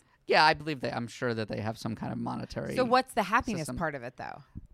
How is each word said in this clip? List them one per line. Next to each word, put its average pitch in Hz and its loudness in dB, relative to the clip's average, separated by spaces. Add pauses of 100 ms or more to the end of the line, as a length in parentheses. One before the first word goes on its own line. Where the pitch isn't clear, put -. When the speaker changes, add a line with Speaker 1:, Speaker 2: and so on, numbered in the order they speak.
(260)
Speaker 1:
Yeah, 175 8
I 156 8
believe 151 -4
they, 123 -2
I'm 120 -4
sure 120 -2
that 110 -2
they - -6
have 110 -4
some 110 -6
kind 131 -6
of 120 -4
monetary 123 -6
Speaker 2:
So 254 2
what's 254 2
the 220 2
happiness 208 0
Speaker 1:
system. 127 -6
Speaker 2:
part 156 -2
of 127 -10
it, 127 -12
though? - -12 (320)